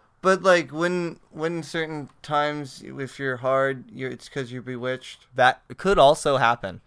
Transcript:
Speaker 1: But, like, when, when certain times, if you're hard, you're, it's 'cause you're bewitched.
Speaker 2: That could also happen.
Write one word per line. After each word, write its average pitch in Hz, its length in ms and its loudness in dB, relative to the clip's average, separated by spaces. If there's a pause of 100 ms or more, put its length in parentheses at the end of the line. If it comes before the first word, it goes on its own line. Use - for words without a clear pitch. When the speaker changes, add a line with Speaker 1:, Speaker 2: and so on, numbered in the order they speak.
(220)
Speaker 1:
But, 185 220 2
like, 175 280 4
when, 170 480 -2 (120)
when 165 320 -4
certain 156 460 -8 (120)
times, 147 640 -4
if 131 340 -12
you're 135 180 -4
hard, 135 540 0
you're, 131 200 -10
it's - 180 -16
'cause 127 220 -8
you're 127 100 -10
bewitched. 127 640 -8 (100)
Speaker 2:
That 127 280 4 (140)
could 190 220 2
also 143 380 6
happen. 117 500 0